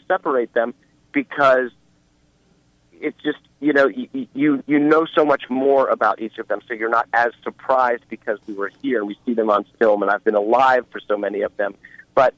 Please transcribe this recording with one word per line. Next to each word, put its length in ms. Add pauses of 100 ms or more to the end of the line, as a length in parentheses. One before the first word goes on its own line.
separate 460
them 220 (380)
because 580 (1300)
it's 220
just, 160 (220)
you 120
know, 140
y-, 260
y-, 220
you, 320
you 120
know 360
so 100
much 240
more 400
about 320
each 180
of 100
them, 200
so 60
you're 160
not 220
as 200 (100)
surprised 680
because 380
we 80
were 160 (120)
here 160
and 80
we 180
see 100
them 140
on 160 (140)
film, 240
and 80
I've 140
been 100
alive 560
for 100
so 160
many 260
of 140
them. 180 (400)
But, 240